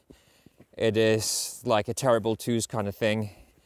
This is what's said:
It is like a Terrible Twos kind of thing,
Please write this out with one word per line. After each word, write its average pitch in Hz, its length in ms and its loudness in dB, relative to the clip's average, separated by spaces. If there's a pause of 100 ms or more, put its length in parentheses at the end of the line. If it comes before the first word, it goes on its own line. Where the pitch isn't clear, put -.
(760)
It 110 180 0
is 110 720 0
like 110 220 2
a 117 80 -6
Terrible 113 400 2
Twos 117 320 -2
kind 107 200 -6
of 98 80 -8
thing, 107 360 -2 (340)